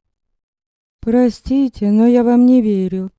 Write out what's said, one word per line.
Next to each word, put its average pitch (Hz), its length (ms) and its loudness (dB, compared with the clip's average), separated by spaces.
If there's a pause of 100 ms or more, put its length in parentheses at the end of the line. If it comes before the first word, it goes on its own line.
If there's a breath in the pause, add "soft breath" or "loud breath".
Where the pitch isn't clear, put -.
(1000)
«Простите, 247 880 -2
но 220 160 2
я 240 160 2
вам 240 220 2
не 254 160 4
верю», 190 580 -4